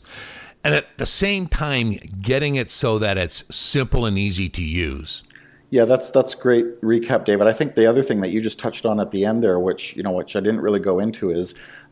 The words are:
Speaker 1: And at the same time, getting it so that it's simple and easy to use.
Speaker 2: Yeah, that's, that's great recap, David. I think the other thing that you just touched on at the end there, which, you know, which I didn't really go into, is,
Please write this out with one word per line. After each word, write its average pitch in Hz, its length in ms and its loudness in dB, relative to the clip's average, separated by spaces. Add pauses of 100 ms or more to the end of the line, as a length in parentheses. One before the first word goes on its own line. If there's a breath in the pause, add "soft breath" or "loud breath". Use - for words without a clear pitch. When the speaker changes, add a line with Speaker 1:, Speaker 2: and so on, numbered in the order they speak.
(600 loud breath)
Speaker 1:
And 147 140 0
at - 220 -4
the - 80 -4
same 190 420 -2
time, 135 440 0 (280)
getting 135 360 0
it 127 140 -2
so 113 300 0
that 101 180 0
it's 90 280 -4 (100)
simple - 500 0
and 101 120 0
easy 98 320 -2
to - 120 -8
use. 78 600 -4 (460 loud breath)
Speaker 2:
Yeah, 120 160 6
that's, 123 260 2
that's 127 240 2
great 120 460 2
recap, 117 420 2
David. 104 240 4
I 113 60 4
think 147 220 -2
the 113 100 6
other 120 180 4
thing 127 160 0
that 95 120 -2
you 110 100 0
just 110 180 -4
touched - 260 -6
on 107 140 0
at 98 120 -2
the 98 120 0
end 110 180 0
there, 95 200 4
which, 90 340 -4
you - 80 -6
know, 98 80 0
which 90 240 -4
I 101 60 0
didn't 107 180 0
really 101 220 0
go 95 180 0
into, 104 300 -2
is, 85 260 -4 (360 loud breath)